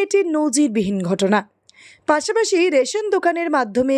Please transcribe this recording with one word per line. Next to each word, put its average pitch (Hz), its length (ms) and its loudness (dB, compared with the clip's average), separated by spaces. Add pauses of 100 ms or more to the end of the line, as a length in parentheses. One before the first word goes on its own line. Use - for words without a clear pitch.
এটি 403 220 2
নজিরবিহীন 277 800 0
ঘটনা। 190 360 0 (680)
পাশাপাশি 381 500 0 (120)
রেশন 302 400 0
দোকানের 339 400 0
মাধ্যমে 262 480 0